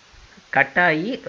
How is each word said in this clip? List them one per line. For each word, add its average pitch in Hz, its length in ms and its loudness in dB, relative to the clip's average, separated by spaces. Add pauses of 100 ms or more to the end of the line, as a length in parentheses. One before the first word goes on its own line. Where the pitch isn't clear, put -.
(560)
cut 139 300 0
ஆகி 165 240 0 (200)